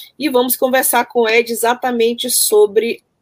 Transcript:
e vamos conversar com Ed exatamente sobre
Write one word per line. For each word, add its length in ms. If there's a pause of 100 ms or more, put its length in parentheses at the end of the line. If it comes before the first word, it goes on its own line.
(180)
e 100
vamos 300
conversar 480
com 240
Ed 240
exatamente 760
sobre 720 (180)